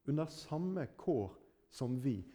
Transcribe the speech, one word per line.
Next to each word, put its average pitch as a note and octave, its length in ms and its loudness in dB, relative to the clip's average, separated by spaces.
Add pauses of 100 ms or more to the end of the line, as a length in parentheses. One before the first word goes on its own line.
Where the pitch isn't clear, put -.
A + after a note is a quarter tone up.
(100)
Under D#3 180 2
samme E3+ 680 -2
kår A2+ 320 2 (420)
som B2+ 320 0
vi. A#2+ 140 4 (160)